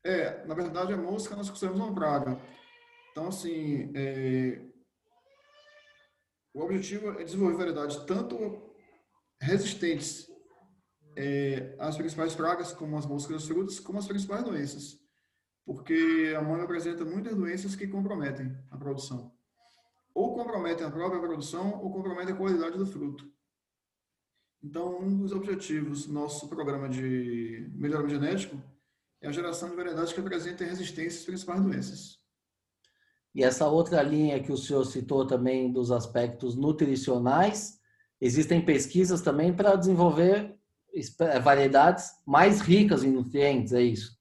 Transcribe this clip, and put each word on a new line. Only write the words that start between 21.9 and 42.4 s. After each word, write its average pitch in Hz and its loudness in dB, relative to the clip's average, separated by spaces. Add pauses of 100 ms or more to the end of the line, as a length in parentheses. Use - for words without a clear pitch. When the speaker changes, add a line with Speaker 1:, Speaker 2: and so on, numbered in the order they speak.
Speaker 1:
comprometem 185 -6
a 190 -6
qualidade 180 -2
do 196 -2
fruto. 143 -10 (1300)
Então, 180 -6
um 196 0
dos 196 -2
objetivos 156 -4
do 147 -6
nosso 147 -6
programa 139 -6
de 120 -4
melhoramento 147 -2
genético 147 -4 (640)
é 143 -10
a 147 -8
geração 170 -6
de 175 -10
variedades 170 -4
que 190 -6
apresentem 180 -6
resistência 170 -8
às - -16
principais 185 -4
doenças. - -4 (1160)
Speaker 2:
E 139 2
essa 127 4
outra 165 4
linha 147 2
que 135 -6
o 131 -2
senhor 135 0
citou 135 -2
também 127 2
dos 123 0
aspectos 120 0
nutricionais, 139 2 (420)
existem 151 4
pesquisas 175 4
também 156 2
para 196 6
desenvolver 180 4 (380)
espe-, 151 0
variedades 139 8 (140)
mais 170 8